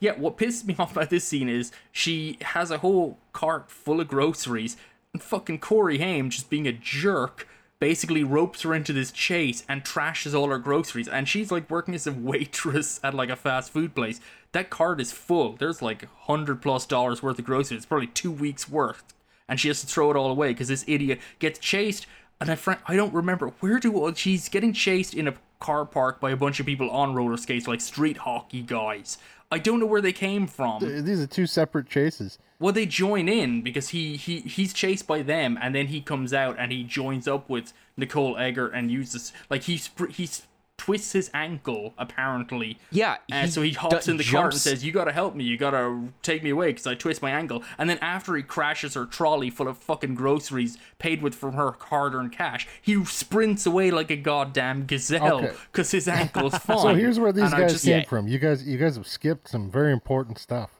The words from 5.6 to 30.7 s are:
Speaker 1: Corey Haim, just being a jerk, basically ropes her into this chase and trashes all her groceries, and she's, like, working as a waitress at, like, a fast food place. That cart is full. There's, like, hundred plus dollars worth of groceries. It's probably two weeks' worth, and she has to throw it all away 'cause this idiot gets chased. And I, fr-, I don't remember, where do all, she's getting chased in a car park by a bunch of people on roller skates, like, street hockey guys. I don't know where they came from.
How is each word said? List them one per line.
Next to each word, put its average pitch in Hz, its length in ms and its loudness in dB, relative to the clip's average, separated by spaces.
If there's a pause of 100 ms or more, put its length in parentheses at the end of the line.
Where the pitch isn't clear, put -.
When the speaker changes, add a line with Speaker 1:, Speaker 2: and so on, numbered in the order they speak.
Speaker 1:
Corey 196 380 4
Haim, 156 300 0
just - 220 -8
being 147 160 0
a 123 60 2
jerk, 139 720 -2 (320)
basically 156 460 2
ropes 151 380 2
her 160 120 0
into 156 180 -2
this 131 200 -2
chase 160 560 0
and 139 160 -6
trashes 151 500 -2
all 143 140 4
her 135 100 0
groceries, 139 480 0
and 135 220 -2
she's, 202 240 0
like, 165 180 -2
working 170 240 -2
as 151 140 -6
a 143 40 -2
waitress 139 920 -2
at, 139 100 -2
like, 127 160 -2
a 127 60 -4
fast 131 360 -2
food 156 220 -2
place. 113 260 -4 (320)
That 185 180 -2
cart 170 300 0
is 117 120 -6
full. 151 440 2
There's, 156 260 -4
like, 110 260 -4 (140)
hundred 147 400 0
plus 131 240 0
dollars 123 360 0
worth 131 160 -2
of 127 60 -6
groceries. 131 340 0
It's - 80 -18
probably 139 220 0
two - 240 -4
weeks' 147 360 -6
worth, - 460 -4 (340)
and 131 120 -2
she 147 80 2
has 147 140 0
to 139 40 -14
throw 151 240 4
it 143 60 4
all 135 140 4
away 135 240 2
'cause 123 140 -4
this 135 200 -2
idiot 143 320 2 (180)
gets 156 200 -2
chased. 202 480 -2 (340)
And 147 100 -2
I, 160 60 0
fr-, 185 160 0 (140)
I 170 100 0
don't 202 180 4
remember, 175 460 0
where 214 180 4
do 233 180 2
all, 165 180 2
she's 190 340 0
getting 214 240 2
chased 190 420 2
in 156 140 0
a 131 60 -2 (260)
car 151 240 0
park 131 360 0
by 135 100 0
a 131 60 2
bunch 139 240 0
of 131 60 -4
people 135 240 0
on 135 240 2
roller 120 220 2
skates, 120 320 -4
like, 117 120 -2
street 151 380 0
hockey 123 440 -6
guys. 107 560 -4 (340)
I 165 60 2
don't 220 220 2
know 220 60 4
where 214 160 4
they 185 100 2
came 196 340 0
from. 117 340 -2